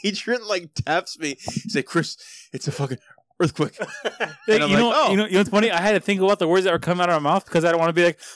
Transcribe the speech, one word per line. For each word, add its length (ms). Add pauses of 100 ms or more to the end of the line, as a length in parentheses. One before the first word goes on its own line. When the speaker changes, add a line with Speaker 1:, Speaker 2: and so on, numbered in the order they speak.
Speaker 1:
Adrian, 420
like, 280
taps 420
me. 220
He 300
said, 180
"Chris, 300 (360)
it's 140
a 40
fucking 280 (400)
earthquake." 440
Speaker 2:
<laughs> 40 (580)
Speaker 3:
Hey, 100
Speaker 1:
And 80
I'm 60
Speaker 3:
you 60
Speaker 1:
like, 80
Speaker 3:
know, 100
Speaker 1:
"Oh." 180
Speaker 3:
you 60
know, 80
you 80
know 60
what's 100
funny? 220
I 100
had 120
to 60
think 220
about 180
the 80
words 180
that 60
were 80
coming 220
out 80
of 140
my 80
mouth 180
'cause 160
I 60
don't 80
wanna 140
be 120
like, 140 (160)